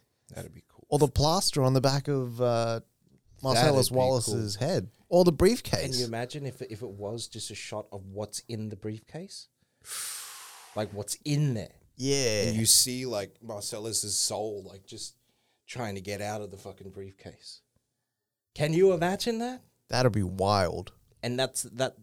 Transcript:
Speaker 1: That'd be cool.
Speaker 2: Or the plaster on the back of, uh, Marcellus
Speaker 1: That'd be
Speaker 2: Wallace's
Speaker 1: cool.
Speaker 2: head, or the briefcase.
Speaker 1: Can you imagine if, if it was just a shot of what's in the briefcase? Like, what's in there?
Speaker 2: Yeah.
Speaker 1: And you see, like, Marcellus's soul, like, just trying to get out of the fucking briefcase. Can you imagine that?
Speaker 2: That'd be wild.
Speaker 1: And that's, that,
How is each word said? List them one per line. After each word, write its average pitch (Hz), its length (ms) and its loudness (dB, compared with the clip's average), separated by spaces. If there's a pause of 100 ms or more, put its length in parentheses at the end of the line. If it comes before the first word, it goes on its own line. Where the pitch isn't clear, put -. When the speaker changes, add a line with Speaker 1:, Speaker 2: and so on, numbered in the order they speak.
(340)
Speaker 1:
That'd - 200 -12
be - 140 -20
cool. - 200 -20
Speaker 2:
Or 143 100 2
the 143 100 8
plaster 156 540 4
on 131 120 6
the 131 60 6
back 139 280 2
of, 127 320 -2
uh, 117 400 2 (640)
Marcellus 131 440 4
Speaker 1:
That'd - 60 -2
be 123 40 0
Speaker 2:
Wallace's 113 600 2
Speaker 1:
cool. 123 120 -2
Speaker 2:
head, 117 200 -2 (200)
or 180 160 6
the 175 80 8
briefcase. 180 600 2
Speaker 1:
Can 123 80 -2
you 123 60 0
imagine 123 380 -6
if, 131 160 -10
if 110 220 -10
it 113 80 -10
was 104 380 -8
just - 220 -12
a 107 40 -12
shot 107 380 -10
of 98 160 -14
what's 101 400 -8
in 107 200 -6
the 101 80 -10
briefcase? 110 680 -12 (1300)
Like, 104 160 -4
what's 101 320 -6
in 147 300 2
there? 104 160 -6 (260)
Speaker 2:
Yeah. 127 520 2
Speaker 1:
And 110 80 0
you 110 100 2
see, 127 400 4
like, 101 340 -4
Marcellus's 107 800 -6
soul, 104 500 -4
like, 95 180 -20
just - 280 -14 (540)
trying 113 260 -6
to 98 60 -8
get 98 200 -6
out 104 200 -4
of 101 100 -10
the 98 60 -14
fucking 95 340 -16
briefcase. - 680 -16 (960)
Can 147 180 0
you 185 200 6
imagine 196 460 0
that? 247 240 -8 (260)
Speaker 2:
That'd 123 240 4
be 107 120 2
wild. 92 680 2 (300)
Speaker 1:
And 123 160 -2
that's, 131 240 -2
that, 120 400 -4